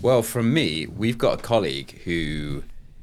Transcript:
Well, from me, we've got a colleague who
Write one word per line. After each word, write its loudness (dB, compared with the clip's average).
Well, 6
from 0
me, 0
we've -2
got 2
a -10
colleague -2
who -2